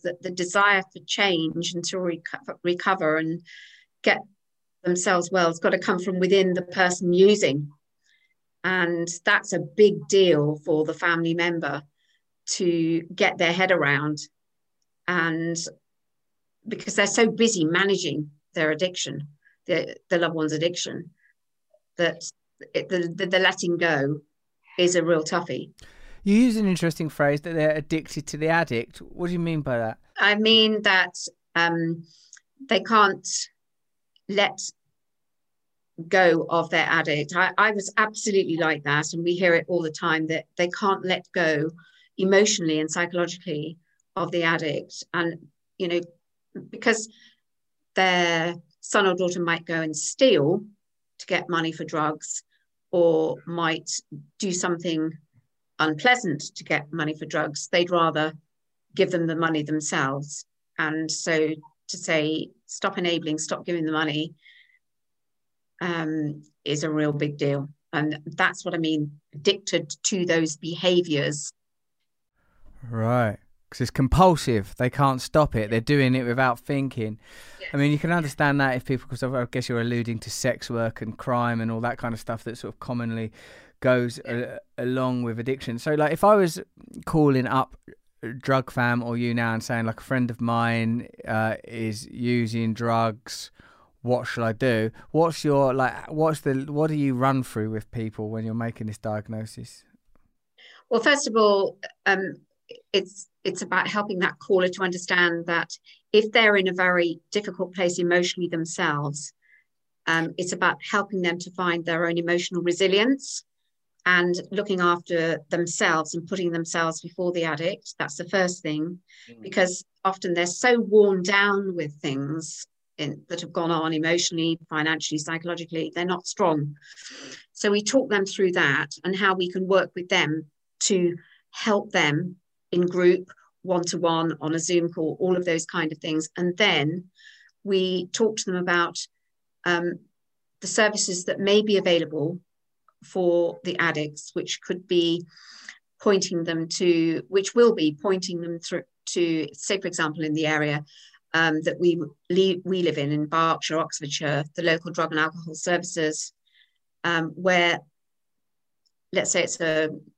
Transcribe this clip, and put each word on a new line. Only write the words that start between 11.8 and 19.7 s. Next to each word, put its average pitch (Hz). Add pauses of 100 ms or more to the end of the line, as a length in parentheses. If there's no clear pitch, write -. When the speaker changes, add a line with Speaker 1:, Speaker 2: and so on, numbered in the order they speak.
Speaker 1:
to 165 (120)
get -
their 170
head 185
around, 151 (880)
and 165 (1120)
because -
they're 202
so 220
busy 214
managing 175 (240)
their 156
addiction, 151 (380)
the, 165 (140)